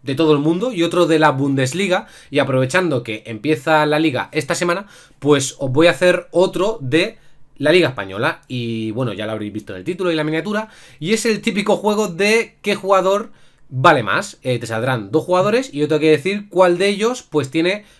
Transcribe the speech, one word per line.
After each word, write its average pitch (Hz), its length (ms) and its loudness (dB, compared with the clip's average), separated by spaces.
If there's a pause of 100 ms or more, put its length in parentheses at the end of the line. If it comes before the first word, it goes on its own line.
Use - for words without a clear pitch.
de 135 100 -6
todo 156 180 2
el 143 60 4
mundo 175 340 0
y 170 120 -2
otro 170 220 2
de 160 120 2
la 151 140 4
Bundesliga. 143 720 -2 (240)
Y 139 80 0
aprovechando 131 640 0
que 107 240 -10
empieza 151 580 0
la 151 140 0
liga 123 320 -2
esta 156 240 -2
semana, 180 320 -2 (320)
pues 139 400 2
os 131 140 -4
voy 160 160 6
a - 20 6
hacer 175 400 0
otro 185 500 0
de 156 380 -2 (380)
la 143 160 2
Liga 170 160 4
Española. 104 580 -6
Y 113 460 -6
bueno, 117 200 -4
ya 104 140 -8
lo 110 60 -6
habréis 104 200 -8
visto 104 200 -10
en 92 80 -12
el 92 40 -16
título 180 280 -4
y - 20 0
la 156 80 -2
miniatura. 175 460 -4 (320)
Y 180 140 0
es 220 120 -2
el 214 140 0
típico 202 380 0
juego 208 280 0
de 208 560 -2
qué 202 140 0
jugador 285 560 2 (400)
vale 135 300 4
más. 120 400 -4
Eh, 127 160 -2
te 120 80 -8
saldrán 113 460 -4
dos 151 120 2
jugadores 208 480 0
y 139 60 -8
yo 147 80 0
tengo 151 140 0
que 156 100 4
decir 185 380 0
cuál 175 280 4
de 190 120 0
ellos, 214 340 -2
pues, 131 300 -2
tiene 180 320 -2 (160)